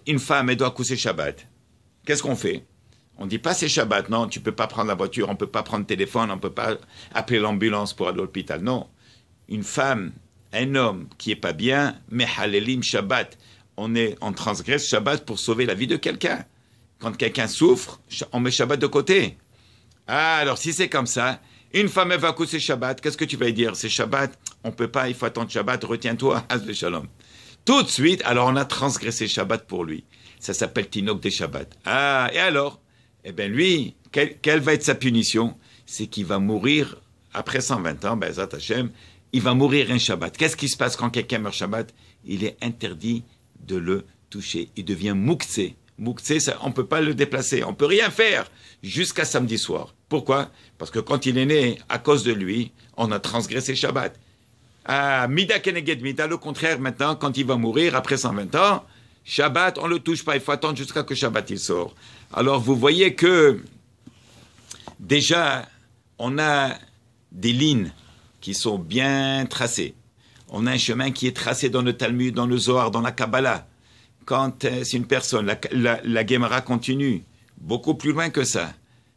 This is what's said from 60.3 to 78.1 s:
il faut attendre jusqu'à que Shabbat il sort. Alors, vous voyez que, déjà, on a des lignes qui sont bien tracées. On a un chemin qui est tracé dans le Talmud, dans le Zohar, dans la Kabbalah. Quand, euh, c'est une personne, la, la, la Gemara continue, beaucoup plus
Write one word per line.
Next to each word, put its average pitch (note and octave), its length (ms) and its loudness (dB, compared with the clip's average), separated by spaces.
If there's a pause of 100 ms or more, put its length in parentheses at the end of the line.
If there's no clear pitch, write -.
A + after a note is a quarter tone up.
il C3+ 60 0
faut D3 100 -2
attendre D3 260 0
jusqu'à C#3 240 -4
que C#3 140 -6
Shabbat A2+ 340 0
il G2+ 100 -6
sort. F2 360 -2 (380)
Alors, C3+ 260 4
vous B2 160 4
voyez E3 400 6
que, E3 480 8 (1400)
déjà, C#3 680 2 (520)
on B2+ 180 -2
a D3 380 2 (560)
des G#2 220 0
lignes B2 380 2 (500)
qui - 120 -8
sont G3+ 240 -2
bien C3+ 680 0
tracées. A#2+ 500 -4 (540)
On A2 180 -2
a B2+ 60 0
un B2+ 40 0
chemin B2 340 0
qui B2+ 140 -4
est B2+ 100 0
tracé B2+ 340 0
dans B2 120 2
le B2 120 2
Talmud, B2 420 0
dans B2 100 0
le B2 120 2
Zohar, B2 340 2
dans A2+ 100 0
la B2 100 0
Kabbalah. B2 560 0 (580)
Quand, C3 400 -2
euh, B2+ 180 -2
c'est B2+ 140 -2
une A#2+ 100 -2
personne, B2+ 380 0
la, G#2 140 0 (120)
la, A#2+ 320 4
la A2+ 220 0
Gemara B2 360 2
continue, B2+ 640 -2 (340)
beaucoup C3 380 -2
plus D3 160 0